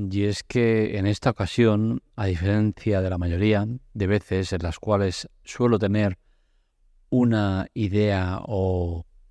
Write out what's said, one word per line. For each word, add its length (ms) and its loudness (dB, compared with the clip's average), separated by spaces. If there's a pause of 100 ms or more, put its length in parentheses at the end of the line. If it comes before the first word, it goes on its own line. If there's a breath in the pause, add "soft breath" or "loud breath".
y 140 -2
es 180 -2
que 560 0
en 80 0
esta 240 0
ocasión, 720 2 (140)
a 100 -4
diferencia 720 0
de 120 0
la 80 -4
mayoría 480 0 (260)
de 140 -2
veces 440 -2
en 120 -4
las 160 -6
cuales 500 -2 (140)
suelo 340 2
tener 400 0 (960)
una 640 2
idea 680 0
o 640 -2 (260)